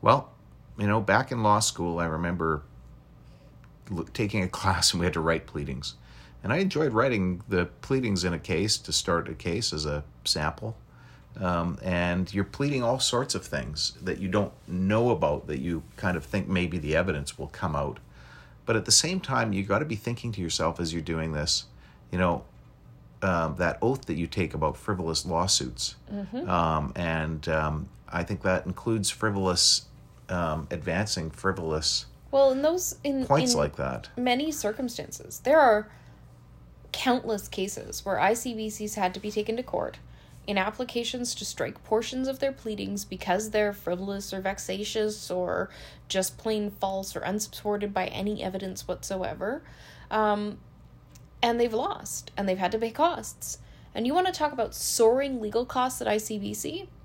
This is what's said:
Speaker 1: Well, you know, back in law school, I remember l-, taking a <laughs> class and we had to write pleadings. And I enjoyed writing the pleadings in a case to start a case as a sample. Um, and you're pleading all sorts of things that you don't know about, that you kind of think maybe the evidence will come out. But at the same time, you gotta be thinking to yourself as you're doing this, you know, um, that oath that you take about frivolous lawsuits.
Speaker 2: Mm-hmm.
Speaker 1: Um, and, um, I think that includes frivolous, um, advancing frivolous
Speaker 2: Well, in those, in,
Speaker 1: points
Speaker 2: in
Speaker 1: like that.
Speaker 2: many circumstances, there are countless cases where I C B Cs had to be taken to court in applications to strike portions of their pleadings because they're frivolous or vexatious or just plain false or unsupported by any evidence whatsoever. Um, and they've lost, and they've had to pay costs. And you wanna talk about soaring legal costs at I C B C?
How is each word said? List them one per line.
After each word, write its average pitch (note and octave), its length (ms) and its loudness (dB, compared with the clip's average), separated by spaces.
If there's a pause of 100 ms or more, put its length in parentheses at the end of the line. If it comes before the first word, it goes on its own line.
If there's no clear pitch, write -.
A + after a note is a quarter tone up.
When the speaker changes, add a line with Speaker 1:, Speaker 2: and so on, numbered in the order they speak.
Speaker 1:
Well, A#2 300 6 (480)
you G#2 80 2
know, G#2+ 140 4
back G#2 300 4
in A#2 120 0
law G#2 160 8
school, E2+ 400 0
I E2+ 60 0
remember D#2+ 580 0 (1300)
l-, E2 220 -4
taking G#2 280 0
a F2+ 60 0
<laughs> - 120 -6
class F#2 340 4
and F2 60 0
we F2 60 4
had F2 80 2
to E2+ 60 0
write D#2+ 260 2
pleadings. C#2+ 500 -8 (480)
And G2 80 -2
I C#3+ 60 2
enjoyed D#3+ 360 2
writing G#2 540 2
the F2+ 200 2 (140)
pleadings A2+ 440 0
in F2 80 2
a D#2+ 60 -4
case F#2 400 0
to - 120 -8
start E2 380 0
a - 40 -6
case F2 380 -2
as D2+ 140 -2
a D2+ 180 -2 (220)
sample. D#2+ 500 -2 (640)
Um, F2 420 0
and F2 520 2
you're G2 100 2
pleading C#3 400 0
all B2 160 2
sorts B2+ 340 2
of - 120 -4
things - 560 -4
that F2+ 180 -2
you F#2+ 80 -2
don't F#2+ 240 2 (160)
know G#2 420 4
about, D#2+ 380 2
that D2 120 -2
you D#2+ 240 -2 (120)
kind F2+ 220 0
of D2+ 80 -6
think G2 240 -2
maybe F2+ 280 0
the D2+ 180 0
evidence D#2+ 440 0
will C#2+ 80 -8
come D2+ 280 -4
out. C#2 240 -2 (680)
But A#2 100 2
at A2 100 0
the A#2 60 2
same F3+ 280 4
time, A#2 320 0
you G2 120 0
gotta G2 220 2
be A2+ 100 -4
thinking A#2 380 -4
to G2 80 -6
yourself E2 380 0
as E2 140 -2
you're E2+ 80 -2
doing D#2+ 320 -2
this, D2 320 0 (460)
you F#2 60 -4
know, F2+ 260 2 (760)
um, E2 340 2
that E2 260 2
oath C3 260 0
that D#2+ 80 -2
you E2 120 -2
take E2+ 260 0
about D#2 220 0
frivolous E2+ 500 -2
lawsuits. E2+ 680 0 (180)
Speaker 2:
Mm-hmm. G#3 360 -6
Speaker 1:
Um, D#2+ 440 2
and, D#2+ 540 -2
um, D#2 420 0 (200)
I E2+ 140 -2
think F#2+ 180 -4
that - 240 2
includes G#2 440 0
frivolous, G2 760 2 (420)
um, D#2+ 440 -2
advancing E2 600 -2
frivolous D#2+ 760 -2 (260)
Speaker 2:
Well, C#4 200 8
in C4+ 120 2
those, E4+ 380 0
in, C4+ 240 0
Speaker 1:
points A#3+ 280 4
Speaker 2:
in A#3 60 2
Speaker 1:
like D2 180 0
that. B1+ 400 -4
Speaker 2:
many B3+ 340 2
circumstances, - 920 -6
there D4+ 140 8
are G#3+ 300 6 (1040)
countless A#3 560 0
cases - 580 -6
where G3 140 0
I G3 140 6
C A#3+ 200 -4
B A3 160 -4
Cs G#3+ 260 -8
had F#3 200 0
to G3 40 -6
be G#3 120 -6
taken G#3+ 260 -2
to B3+ 60 -4
court - 340 -4 (480)
in G3+ 120 0
applications A#3+ 760 -2
to - 120 -8
strike - 400 -4
portions B3+ 420 0
of C4+ 120 -4
their C4+ 120 0
pleadings G3+ 540 -6
because G3 460 0
they're G#3 220 4
frivolous G3 600 -4
or G3 80 -6
vexatious G#3 880 -2
or F3+ 380 0 (400)
just F#3 280 0
plain G#3+ 320 -2
false F#3+ 460 -4
or - 60 -6
unsupported G#3 720 -2
by F#3 140 0
any G#3 360 -4
evidence F#3+ 440 -6
whatsoever. F#3+ 760 -4 (480)
Um, G#3 480 2 (840)
and A#3 160 2
they've A#3+ 140 2
lost, - 640 -4
and G3 120 0
they've F#3 80 0
had F#3 140 0
to A3 80 -2
pay A3+ 100 0
costs. C#4+ 720 -2 (340)
And A3+ 140 -2
you C4+ 80 0
wanna F#4 160 4
talk D4+ 220 0
about A#3+ 200 -2
soaring B3+ 680 4
legal G#3+ 240 0
costs B3+ 360 0
at A3+ 60 -2
I G#3 100 4
C G#3+ 220 -4
B G3+ 160 -4
C? F4+ 340 -6 (160)